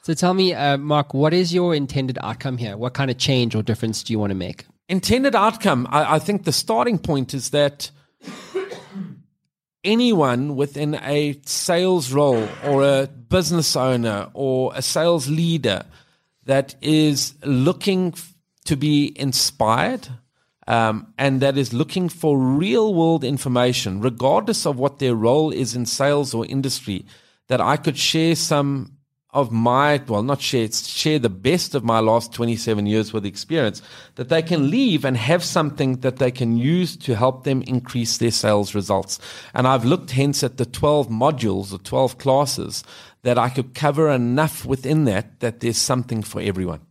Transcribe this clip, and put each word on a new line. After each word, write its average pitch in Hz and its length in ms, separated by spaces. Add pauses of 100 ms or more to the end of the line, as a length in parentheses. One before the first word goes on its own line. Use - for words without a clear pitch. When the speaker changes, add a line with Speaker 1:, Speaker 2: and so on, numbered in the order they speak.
Speaker 1:
So 165 100
tell 180 220
me, 190 200
uh, 139 220
Mark, 147 380
what 151 180
is 175 220
your 175 180
intended 135 480
outcome 123 380
here? 107 180
What 120 180
kind 139 140
of 123 80
change 123 380
or 110 80
difference 110 400
do - 100
you 110 60
wanna 101 160
make? - 320 (220)
Speaker 2:
Intended 233 480
outcome, 196 520
I, 151 280
I - 20
think 202 240
the 156 100
starting 226 460
point 139 340
is 135 180
that 143 420 (320)
<coughs> - 1600
anyone 151 720
within 143 400
a 147 500
sales 175 680
role 131 360 (160)
or 139 180
a 139 240
business 170 680
owner 117 580
or 131 400
a 135 80
sales 165 460
leader 156 560 (600)
that 135 380
is 151 520 (100)
looking 175 680
f-, - 200 (320)
to 165 100
be 147 400
inspired, 135 960 (580)
um, 113 520
and 135 220
that 135 160
is 131 160
looking 160 360
for 151 280
real 185 560
world 165 300
information, 123 800
regardless 135 680
of 147 100
what 135 220
their 127 160
role 123 380
is 117 240
in 120 100
sales 143 480
or 113 120
industry, 131 600 (400)
that 123 140
I 120 160
could 135 200
share 165 380
some 143 600 (340)
of 127 220
my, 127 560
well, 107 160
not 139 160
share, 117 320
share - 480
the 117 80
best 127 480
of 117 80
my 113 160
last 113 320
twenty-seven 113 540
years 107 260
with 107 120
experience, 110 580 (340)
that 127 140
they 160 120
can 160 260
leave 208 360
and 131 120
have 139 280
something 135 560
that 131 160
they 127 160
can 117 240
use 165 400
to - 180
help 131 300
them 135 240
increase 120 500
their 117 140
sales 104 420
results. 98 460 (340)
And 127 140
I've 131 160
looked 175 260
hence 139 320
at - 140
the 117 100
twelve 147 420
modules, 110 600
the 95 80
twelve 127 400
classes, - 640 (400)
that 123 160
I 120 100
could 127 260
cover 147 360
enough 131 540
within 135 400
that, 104 340
that 113 220
there's 117 180
something 120 440
for - 180
everyone. 90 400 (100)